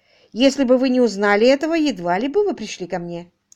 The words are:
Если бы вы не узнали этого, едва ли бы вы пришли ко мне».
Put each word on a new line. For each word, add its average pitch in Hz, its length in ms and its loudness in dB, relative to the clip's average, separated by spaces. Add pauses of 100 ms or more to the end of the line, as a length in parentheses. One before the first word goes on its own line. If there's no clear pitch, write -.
(320)
Если 269 320 2
бы 254 120 4
вы 262 120 0
не 254 120 0
узнали 208 460 2
этого, 294 280 2
едва 185 440 -2
ли 247 80 -4
бы 403 180 0
вы 349 100 -2
пришли 185 340 -12
ко 180 100 -6
мне». 175 320 -12 (260)